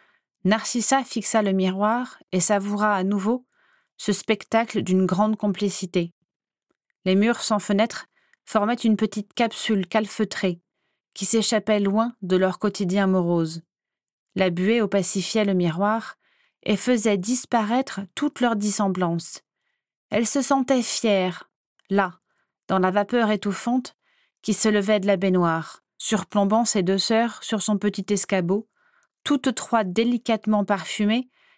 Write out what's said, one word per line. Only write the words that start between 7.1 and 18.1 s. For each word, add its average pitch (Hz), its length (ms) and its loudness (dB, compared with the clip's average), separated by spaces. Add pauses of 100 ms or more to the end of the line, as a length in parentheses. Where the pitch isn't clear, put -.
murs 226 260 2
sans 214 160 0
fenêtre 208 480 -2 (400)
formaient 214 300 0
une 220 200 2
petite 208 380 -4
capsule 220 540 -2
calfeutrée 202 720 -2 (540)
qui 202 100 -8
s'échappait 214 540 0
loin 208 420 0
de 185 140 0
leur 185 240 2
quotidien 202 480 0
morose. 170 560 0 (720)
La 185 160 2
buée 196 300 2
opacifiait 196 640 0
le 202 100 2
miroir 185 600 0 (440)
et 208 160 0
faisait 220 400 2
disparaître 226 840 -2 (120)